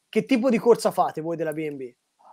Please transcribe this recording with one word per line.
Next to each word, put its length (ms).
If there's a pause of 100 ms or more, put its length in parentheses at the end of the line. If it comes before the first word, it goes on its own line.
che 160
tipo 240
di 100
corsa 320
fate 300
voi 160
della 160
B 160
and 80
B? 160 (400)